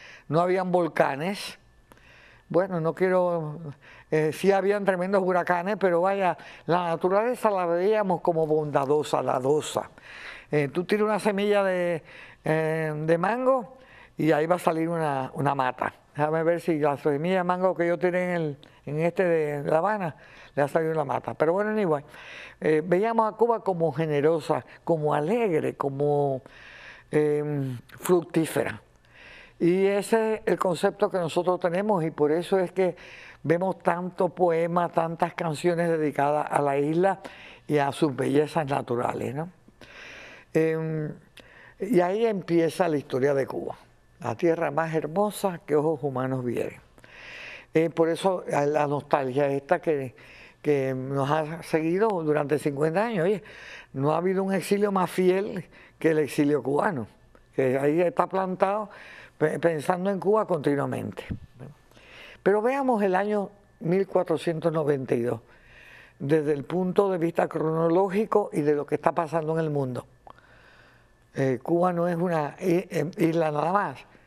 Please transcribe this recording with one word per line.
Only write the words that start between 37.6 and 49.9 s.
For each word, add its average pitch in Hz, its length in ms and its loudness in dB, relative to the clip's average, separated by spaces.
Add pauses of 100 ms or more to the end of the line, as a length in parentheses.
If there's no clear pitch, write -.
y 147 100 2
a 139 140 0
sus 143 240 0
bellezas 139 500 2
naturales, 123 680 -2
¿no? 165 140 -8 (1040)
Em, 160 600 0 (680)
y 196 200 2
ahí 196 260 2
empieza 170 640 2
la 151 100 0
historia 139 380 0
de 135 100 0
Cuba, - 300 -8 (440)
la 117 160 -4
tierra 165 360 0
más 160 240 -2
hermosa 170 720 -2
que 143 100 0
ojos 151 260 2
humanos 131 420 -4
vieren. - 360 -4 (920)
Eh, 165 180 4
por 165 180 2
eso 175 380 0
la 147 400 0
nostalgia 143 600 0
esta 139 320 0
que, 139 360 -2 (460)